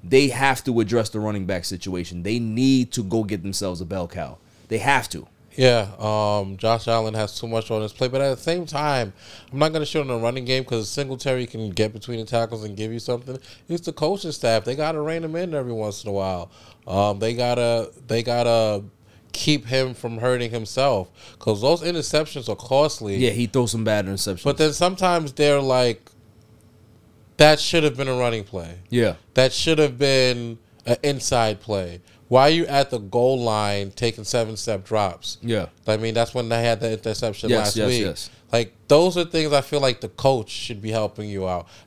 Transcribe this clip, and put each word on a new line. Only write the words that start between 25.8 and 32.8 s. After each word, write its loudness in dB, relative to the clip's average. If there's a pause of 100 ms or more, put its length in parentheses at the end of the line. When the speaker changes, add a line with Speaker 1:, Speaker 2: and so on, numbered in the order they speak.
Speaker 2:
"That 8
should 2
have 2
been -4
a -2
running 0
play. -12 (100)
Speaker 1:
Yeah. 2 (200)
Speaker 2:
That 6
should 2
have 2
been 2 (300)
an 2
inside 0
play. -4 (280)
Why 8
are 6
you 2
at 2